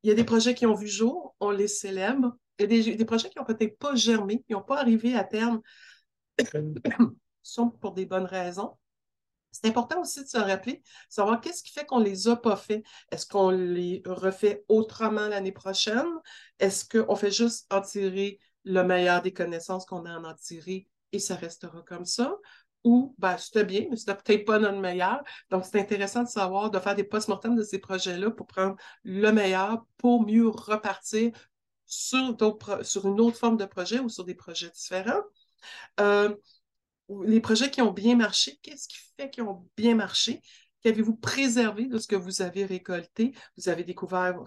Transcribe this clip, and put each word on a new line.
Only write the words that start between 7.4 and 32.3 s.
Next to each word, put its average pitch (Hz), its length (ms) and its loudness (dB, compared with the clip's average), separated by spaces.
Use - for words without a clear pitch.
sont 233 300 -4
pour 190 220 -10
des 185 120 -6
bonnes 185 200 -2
raisons. 180 520 -8
C'est - 160 -2
important 240 340 0
aussi 277 200 -8
de 269 60 -14
se 254 100 -4
rappeler, 196 460 -2
savoir 220 320 0
qu'est-ce 339 220 -10
qui - 80 -20
fait 294 160 -10
qu'on 254 100 0
les 202 300 2
a 233 80 6
pas 226 200 2
fait. 214 280 -4
Est-ce 160 140 -8
qu'on 190 240 2
les 180 560 0
refait 190 600 0
autrement 220 600 2
l'année 196 240 -4
prochaine ? 214 540 -2
Est-ce 190 260 0
qu'on 214 300 2
fait 202 160 0
juste 233 420 0
en 196 80 2
tirer 196 580 -4
le 185 200 2
meilleur 180 400 2
des 185 100 -4
connaissances 175 540 -6
qu'on 170 180 -10
a 170 80 -12
à 165 60 -12
en 160 160 -14
tirer 175 520 -12
et 196 60 -4
ça - 160 -6
restera 165 460 -14
comme 175 240 -14
ça ? 277 300 -2
ou, 247 320 6
ben, 180 200 0
c'était - 280 0
bien, 196 240 -2
mais 233 80 -4
c'était 196 180 -6
peut-être 208 300 2
pas 214 140 4
notre 196 200 2
meilleur. 185 420 -2
Donc, 185 160 -2
c'est 208 140 0
intéressant 202 440 -2
de 233 60 -4
savoir, 202 420 -2
de 196 80 0
faire 202 160 -2
des 202 80 0
post-mortems 214 540 -2
de 214 60 2
ces 196 160 -6
projets-là 185 520 -4
pour - 160 -14
prendre 190 300 -2
le 202 280 2
meilleur, 202 520 2
pour 240 280 4
mieux 226 220 6
repartir 214 840 -2
sur 262 500 -4